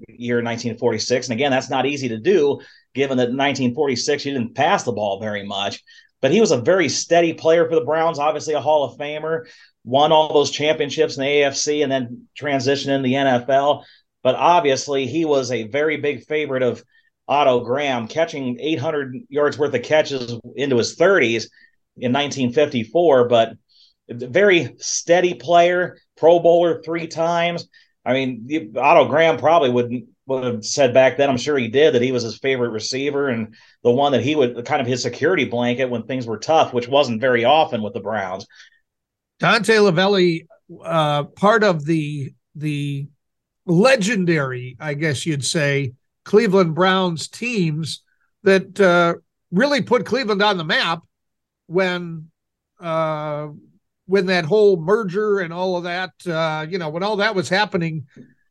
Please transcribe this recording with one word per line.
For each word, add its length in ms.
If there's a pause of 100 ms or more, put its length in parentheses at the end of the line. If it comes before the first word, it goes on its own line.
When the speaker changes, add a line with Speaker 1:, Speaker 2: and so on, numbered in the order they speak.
Speaker 1:
year, 340
nineteen 340
forty-six. 520
And 60
again, 180
that's 180
not 160
easy 220
to 100
do, 400 (360)
given 240
that 100
in 80
nineteen 360
forty-six 520
you 80
didn't 240
pass 260
the 80
ball 300
very 260
much. 380 (360)
But 120
he 80
was 100
a 100
very 280
steady 440
player 360
for 80
the 80
Browns, 340
obviously 360
a 60
Hall 220
of 160
Famer, 480 (380)
won 260
all 240
those 160
championships 680
in 60
the 60
A 160
F 100
C 280
and 100
then 340 (100)
transitioned 520
in 140
the 120
N 140
F 200
L. 360 (400)
But 100
obviously, 720
he 180
was 280
a 160
very 280
big 300
favorite 380
of 180 (460)
Otto 320
Graham, 480
catching 500
eight 200
hundred 360 (140)
yards 300
worth 160
of 80
catches 580 (160)
into 220
his 160
thirties 560 (480)
in 120
nineteen 420
fifty-four, 760
but 240 (580)
a 40
very 640
steady 560
player, 640 (180)
Pro 240
Bowler 420
three 240
times. 640 (360)
I 100
mean, 320
the, 300
Otto 300
Graham 300
probably 320
would, 380 (200)
would 180
have 200
said 300
back 240
then, 100
I'm 80
sure 220
he 100
did, 260
that 60
he 100
was 120
his 160
favorite 320
receiver 580
and 260 (280)
the 80
one 220
that 100
he 120
would, 300
kind 160
of 60
his 160
security 420
blanket 460
when 140
things 220
were 120
tough, 340
which 160
wasn't 320
very 240
often 380
with 100
the 80
Browns. 460 (960)
Speaker 2:
Dante 340
Lavelli, 720 (360)
uh, 420
part 380
of 220
the, 480 (220)
the 540 (580)
legendary, 1120
I 140
guess 320
you'd 180
say, 480 (320)
Cleveland 500
Browns 540
teams 760 (400)
that, 380
uh, 360 (340)
really 320
put 240
Cleveland 360
on 140
the 80
map 380 (640)
when, 640 (500)
uh, 680 (580)
when 180
that 220
whole 320
merger 600
and 120
all 240
of 80
that, 280 (140)
uh, 400
you 120
know, 100
when 140
all 140
that 180
was 160
happening, 560 (440)